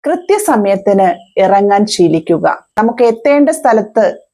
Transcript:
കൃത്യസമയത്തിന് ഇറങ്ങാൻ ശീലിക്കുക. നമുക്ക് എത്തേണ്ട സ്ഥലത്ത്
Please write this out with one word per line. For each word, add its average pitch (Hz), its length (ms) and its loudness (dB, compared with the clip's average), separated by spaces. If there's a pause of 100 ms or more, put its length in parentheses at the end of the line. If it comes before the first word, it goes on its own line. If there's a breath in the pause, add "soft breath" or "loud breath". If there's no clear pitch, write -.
കൃത്യസമയത്തിന് 214 1040 0 (300)
ഇറങ്ങാൻ 202 480 2
ശീലിക്കുക. 165 600 0 (300)
നമുക്ക് 233 280 -2
എത്തേണ്ട 285 460 2
സ്ഥലത്ത് 220 560 0 (280)